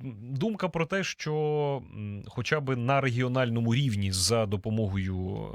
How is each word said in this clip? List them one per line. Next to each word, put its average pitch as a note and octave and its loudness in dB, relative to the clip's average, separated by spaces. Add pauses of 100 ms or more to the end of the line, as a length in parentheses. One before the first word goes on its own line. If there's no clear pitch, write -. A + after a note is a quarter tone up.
(200)
думка D#3+ -2
про E3 -2
те, F#3+ -2
що, D3+ -2 (120)
м, G#2 -8
хоча D3+ -2
б C3 0
на C3 4
регіональному B2 2
рівні G#2 2
за G#2+ 4
допомогою G2 -2